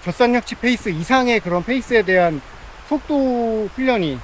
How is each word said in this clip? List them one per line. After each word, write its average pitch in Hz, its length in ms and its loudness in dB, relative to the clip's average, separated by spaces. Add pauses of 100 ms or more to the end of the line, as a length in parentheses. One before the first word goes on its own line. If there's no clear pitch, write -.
젖산역치 240 500 0
페이스 233 340 0
이상의 233 520 2
그런 175 240 -2
페이스에 233 380 2
대한 175 380 2 (480)
속도 240 840 0
훈련이 202 500 0